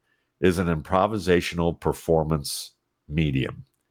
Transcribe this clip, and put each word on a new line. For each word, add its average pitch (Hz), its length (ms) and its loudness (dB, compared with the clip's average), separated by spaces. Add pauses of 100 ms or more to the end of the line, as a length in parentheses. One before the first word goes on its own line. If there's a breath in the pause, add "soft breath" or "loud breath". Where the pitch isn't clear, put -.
(420)
is 87 160 4
an 85 180 0
improvisational 87 1040 0
performance 78 920 -2 (360)
medium, 78 560 -2 (280)